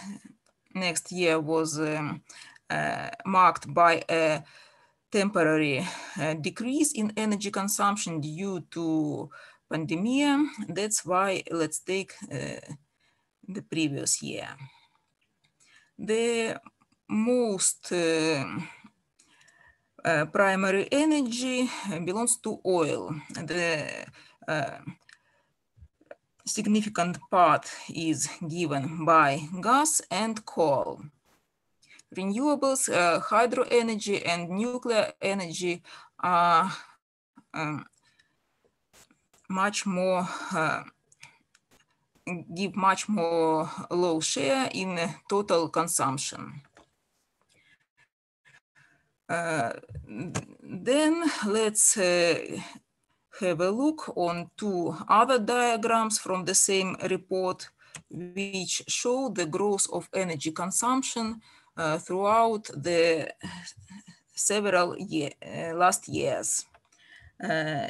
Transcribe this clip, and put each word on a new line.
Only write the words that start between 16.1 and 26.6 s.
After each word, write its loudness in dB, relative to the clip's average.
most, 0
uh, 2
uh, 2
primary 2
energy 2
belongs 0
to -6
oil. 0
The, -4
uh, -4
significant 0